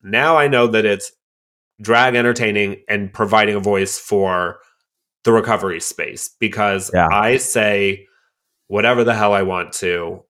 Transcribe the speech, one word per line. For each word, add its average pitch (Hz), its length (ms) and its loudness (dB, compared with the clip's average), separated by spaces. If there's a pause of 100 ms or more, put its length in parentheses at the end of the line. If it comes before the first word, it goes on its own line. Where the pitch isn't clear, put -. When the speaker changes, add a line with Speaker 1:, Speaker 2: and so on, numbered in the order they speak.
Speaker 1:
Now 135 340 2
I 143 120 4
know 120 180 4
that 110 180 0
it's 101 260 -2 (680)
drag, 117 340 4
entertaining, 113 760 0
and 104 240 -4
providing 107 420 2
a 101 60 -2
voice 98 360 -2
for 92 600 -2 (640)
the 117 80 2
recovery 104 480 0
space, - 500 -10 (100)
because 104 540 -2
Speaker 2:
Yeah. 87 180 4
Speaker 1:
I 107 260 2
say 101 720 -2 (600)
whatever 117 360 0
the 113 120 0
hell 104 180 2
I 98 100 2
want 92 300 -4
to 87 560 -6